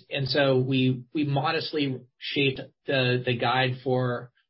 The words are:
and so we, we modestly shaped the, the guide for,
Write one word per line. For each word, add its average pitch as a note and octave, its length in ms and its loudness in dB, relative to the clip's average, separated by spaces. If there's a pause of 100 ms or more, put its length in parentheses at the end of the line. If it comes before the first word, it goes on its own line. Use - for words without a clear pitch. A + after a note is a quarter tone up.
and C#3 200 -4
so C3+ 280 4
we, B2+ 460 2 (100)
we D3+ 120 0
modestly C#3+ 760 -2 (180)
shaped C3+ 440 -2 (260)
the, B2+ 360 2
the B2 140 0
guide B2+ 460 0
for, B2+ 480 -2 (180)